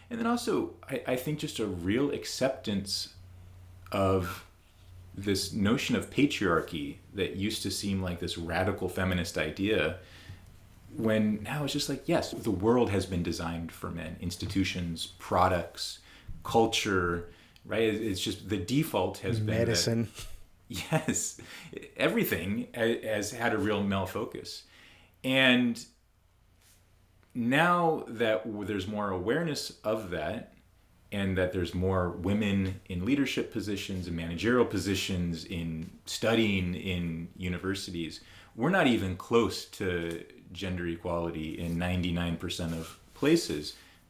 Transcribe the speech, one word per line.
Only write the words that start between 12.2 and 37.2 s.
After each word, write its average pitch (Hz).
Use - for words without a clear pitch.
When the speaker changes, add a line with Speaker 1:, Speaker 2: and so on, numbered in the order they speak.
Speaker 1:
the -
world 110
has 95
been 92
designed 85
for -
men. 82
Institutions, 87
products, 90
culture, 95
right? 104
It, 107
it's 101
just 98
the 104
default 113
has 110
been 107
that 113
Speaker 2:
Medicine. 113
Speaker 1:
Yes, -
everything 120
ha-, 117
has 104
had 117
a 110
real 101
male 98
focus. -
And 127
now 160
that 110
w-, 104
there's 95
more 104
awareness 135
of 110
that, 85
and 98
that 90
there's 90
more 92
women 98
in 90
leadership 135
positions 95
and 85
managerial 85
positions, 90
in 82
studying 104
in 87